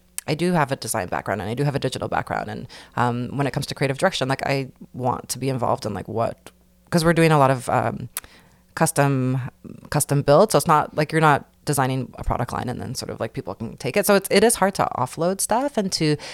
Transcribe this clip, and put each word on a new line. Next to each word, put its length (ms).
I 60
do 200
have 180
a 40
design 340
background 320
and 80
I 40
do 100
have 120
a 40
digital 280
background. 420
And, 180
um, 400
when 80
it 60
comes 160
to 80
creative 240
direction, 300
like, 180
I 220
want 360
to 80
be 120
involved 360
in, 80
like, 140
what, 420
'cause 160
we're 80
doing 180
a 60
lot 140
of, 180
um, 400
custom, 680
custom 320
build. 280
So 60
it's 100
not 300
like 140
you're 100
not 240
designing 520
a 60
product 280
line 180
and 120
then 140
sort 160
of, 80
like, 140
people 200
can 240
take 180
it. 100
So 100
it's, 160
it 120
is 120
hard 200
to 120
offload 420
stuff 380
and 160
to, 240